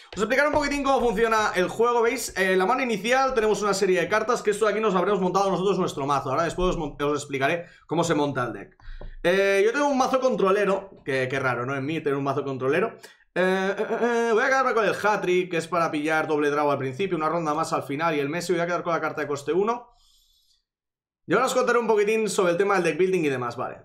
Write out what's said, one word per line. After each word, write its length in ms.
Os 80
explicaré 260
un 60
poquitín 280
cómo 180
funciona 540
el 140
juego, 340
¿veis? 340
Eh, 200
la 100
mano 160
inicial 500
tenemos 300
una 120
serie 260
de 80
cartas, 340
que 80
esto 160
de 60
aquí 80
nos 140
habremos 260
montado 300
nosotros 280
nuestro 260
mazo. 260
Ahora 140
después 260
os 60
mon-, 240
os 220
explicaré 440
cómo 180
se 100
monta 300
el 80
deck. 240
Eh, 420
yo 80
tengo 160
un 80
mazo 240
controlero, 680
que, 240
que 120
raro, 240
¿no? 120
En 100
mí 140
tener 180
un 60
mazo 200
controlero. 500
Eh, 60
eh, 100
eh, 120
eh, 320
voy 100
a 60
quedarme 260
con 100
el 100
hat-trick, 560
que 80
es 100
para 220
pillar 360
doble 240
draw 200
al 80
principio, 380
una 120
ronda 260
más 180
al 120
final 300
y 60
el 80
Messi. 240
Voy 80
a 60
quedar 160
con 100
la 80
carta 220
de 60
coste 240
uno. 420
Y 100
ahora 120
os 80
contaré 240
un 80
poquitín 420
sobre 240
el 60
tema 160
del 100
deck 140
building 220
y 80
demás, 280
vale. 280